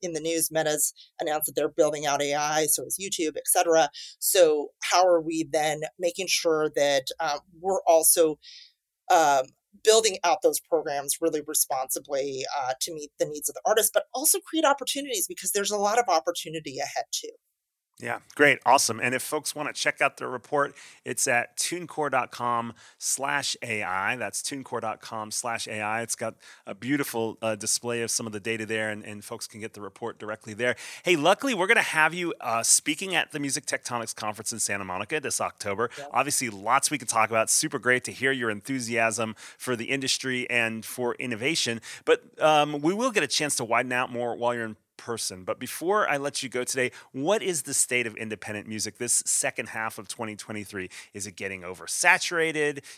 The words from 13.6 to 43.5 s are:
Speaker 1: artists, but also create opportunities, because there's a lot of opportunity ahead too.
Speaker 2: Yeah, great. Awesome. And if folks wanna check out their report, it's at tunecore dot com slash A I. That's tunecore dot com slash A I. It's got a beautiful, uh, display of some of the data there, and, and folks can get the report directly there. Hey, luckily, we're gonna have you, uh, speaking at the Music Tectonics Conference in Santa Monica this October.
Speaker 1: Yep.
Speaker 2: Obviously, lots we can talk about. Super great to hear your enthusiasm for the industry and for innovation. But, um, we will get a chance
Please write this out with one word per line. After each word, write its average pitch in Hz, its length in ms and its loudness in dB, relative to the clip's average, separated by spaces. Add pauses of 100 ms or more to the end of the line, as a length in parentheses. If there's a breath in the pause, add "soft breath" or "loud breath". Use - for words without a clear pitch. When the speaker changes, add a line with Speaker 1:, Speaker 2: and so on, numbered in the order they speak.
Speaker 1:
artists, 214 300 4
but - 180 2
also 302 280 2
create 320 260 -2
opportunities, 277 640 0
because 185 240 -6
there's 202 200 0
a 208 60 -2
lot 208 220 2
of 240 100 2
opportunity 160 680 -2
ahead 139 320 -4
too. - 180 -6 (720)
Speaker 2:
Yeah, 117 200 -6 (160)
great. 143 280 6
Awesome. 120 360 4
And 127 160 0
if 127 80 -4
folks - 320 -6
wanna 143 180 -6
check - 280 -2
out 143 160 0
their 127 120 -8
report, 139 460 -2 (280 loud breath)
it's 127 240 -2
at 120 300 0
tunecore 160 540 -4
dot 123 180 0
com 117 460 -2 (240 soft breath)
slash 139 640 -2
A 113 180 -4
I. 95 360 -2
That's 104 260 -6
tunecore 127 380 -8
dot 107 200 -6
com 107 300 -8
slash 113 360 -6
A 107 140 -6
I. 110 220 -2
It's 113 100 -6
got 113 220 -6 (320 loud breath)
a 104 80 -10
beautiful, 117 640 -2
uh, 110 140 0
display 117 480 -4
of 113 80 -4
some 120 160 -4
of 107 60 -8
the 104 60 -8
data 110 280 -4
there, 110 240 -2
and, 104 120 -10
and 104 220 -14
folks 113 220 -12
can 107 140 -16
get 107 120 -12
the 104 80 -16
report 101 380 -10
directly 107 340 -10
there. 120 220 0 (300 loud breath)
Hey, 180 100 6
luckily, 202 400 2
we're 180 100 0
gonna 220 160 4
have 156 320 4
you, 175 260 -4
uh, 117 220 -2
speaking 170 540 0
at - 160 0
the 151 80 -6
Music 143 260 -4
Tectonics 120 500 -6
Conference 107 380 -6
in 110 60 -8
Santa 101 260 -2
Monica 98 340 -4
this 131 220 -4
October. 101 560 -2
Speaker 1:
Yep. 139 160 -10
Speaker 2:
Obviously, 135 380 0
lots 107 400 2
we 147 80 -2
can 117 80 -8
talk 110 240 2
about. 113 180 2
Super - 300 0
great 123 240 4
to - 80 -8
hear 120 200 0
your 120 200 -2
enthusiasm 113 840 -2 (240 loud breath)
for 127 180 -2
the 113 100 -6
industry 131 640 -2
and 113 340 0
for 120 300 -4
innovation. 123 640 -2 (240 loud breath)
But, - 160 6 (180)
um, 151 400 4
we 156 140 2
will 233 160 0
get 202 140 2
a 139 40 0
chance 143 280 0